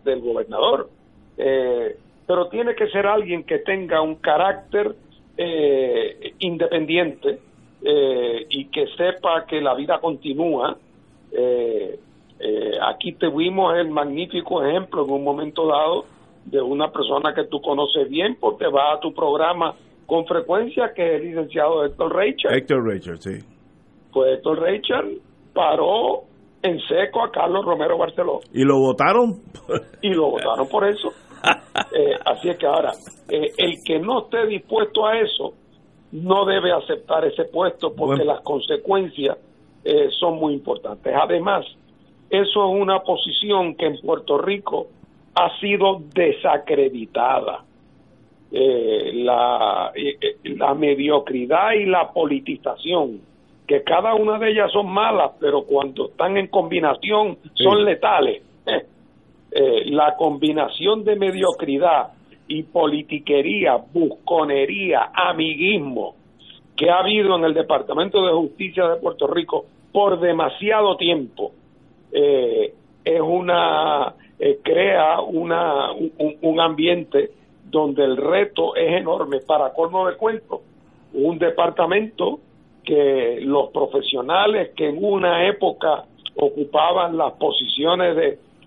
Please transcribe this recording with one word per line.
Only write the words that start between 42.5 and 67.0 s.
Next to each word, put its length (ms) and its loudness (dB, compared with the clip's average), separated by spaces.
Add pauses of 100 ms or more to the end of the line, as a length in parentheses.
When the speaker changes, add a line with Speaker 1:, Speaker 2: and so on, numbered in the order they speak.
Speaker 1:
es 140 0
una 200 2
posición 720 -2
que 100 -4
en 160 -2
Puerto 380 -2
Rico 480 -4 (480)
ha 240 0
sido 420 2 (120)
desacreditada. 1500 0 (880)
Eh, 600 0
la, 840 0
eh, 240 -4
eh, 360 -6
la 180 2
mediocridad 1000 0
y 120 2
la 260 0
politización, 1120 -4 (460)
que 160 2
cada 320 2
una 240 2
de 120 0
ellas 200 2
son 200 0
malas, 480 0
pero 240 0
cuando 440 -2
están 300 -2
en 100 -2
combinación 960 0
Speaker 2:
Sí. 200 -4
Speaker 1:
son 220 6
letales. 560 2 (240)
<laughs> 300 -4 (640)
Eh, 280 2
la 320 2
combinación 880 0
de 100 2
mediocridad 960 0 (340)
y 180 -6
politiquería, 1120 0
busconería, 1400 0
amiguismo 1000 -2 (600)
que 140 2
ha 100 4
habido 380 2